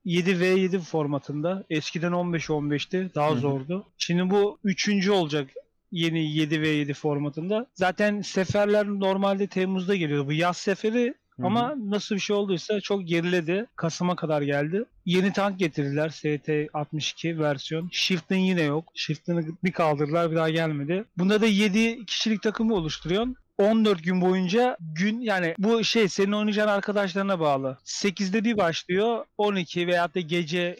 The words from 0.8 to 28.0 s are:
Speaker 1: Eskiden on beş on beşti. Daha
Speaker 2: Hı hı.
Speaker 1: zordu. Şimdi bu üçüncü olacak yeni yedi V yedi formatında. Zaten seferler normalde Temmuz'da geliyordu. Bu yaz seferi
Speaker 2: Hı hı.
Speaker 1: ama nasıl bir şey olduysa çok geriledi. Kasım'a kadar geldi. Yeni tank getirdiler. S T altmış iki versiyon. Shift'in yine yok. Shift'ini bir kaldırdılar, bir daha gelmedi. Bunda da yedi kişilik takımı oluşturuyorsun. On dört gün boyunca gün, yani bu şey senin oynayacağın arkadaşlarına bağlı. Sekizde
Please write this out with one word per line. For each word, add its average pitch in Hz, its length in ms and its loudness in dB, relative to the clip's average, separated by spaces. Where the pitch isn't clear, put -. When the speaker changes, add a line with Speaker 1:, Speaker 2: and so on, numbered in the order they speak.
Speaker 1:
Eskiden 160 420 -2
on 175 220 0
beş 160 160 -2
on 147 220 0
beşti. 180 440 -2
Daha 151 160 2
Speaker 2:
Hı 147 40 2
hı. 120 40 0
Speaker 1:
zordu. 139 460 -2
Şimdi 180 320 0
bu 202 340 2
üçüncü 202 480 0
olacak 151 380 0
yeni 165 440 0
yedi 156 260 0
V 160 60 0
yedi 147 260 0
formatında. 156 800 -4
Zaten 208 480 0
seferler 208 640 2
normalde 196 600 0
Temmuz'da 185 480 0
geliyordu. 147 320 0
Bu 151 60 -2
yaz 175 240 0
seferi 226 560 0
Speaker 2:
Hı 233 60 -10
hı. - 40 0
Speaker 1:
ama 240 320 0
nasıl 208 380 -4
bir 190 40 0
şey 208 160 -2
olduysa 202 460 -2
çok 196 260 -4
geriledi. 175 580 0
Kasım'a 175 400 -2
kadar 151 260 0
geldi. 147 440 -2
Yeni 185 280 2
tank 196 260 0
getirdiler. 151 500 -2
S 151 280 -4
T 151 360 -2
altmış 151 380 -6
iki 165 280 -6
versiyon. 156 520 -2
Shift'in - 460 -2
yine 185 240 2
yok. 151 240 0
Shift'ini 165 500 -4
bir 185 80 2
kaldırdılar, 156 600 0
bir 160 40 0
daha 160 140 2
gelmedi. 160 540 -2
Bunda 196 240 4
da 226 40 4
yedi 214 600 2
kişilik - 360 -2
takımı 220 340 0
oluşturuyorsun. 185 600 -2
On 214 280 4
dört 185 180 2
gün 185 180 2
boyunca 190 560 2
gün, 214 260 0
yani 185 360 0
bu 220 260 2
şey 214 260 2
senin 196 220 0
oynayacağın 214 360 0
arkadaşlarına 196 720 0
bağlı. 135 440 0
Sekizde 202 600 -2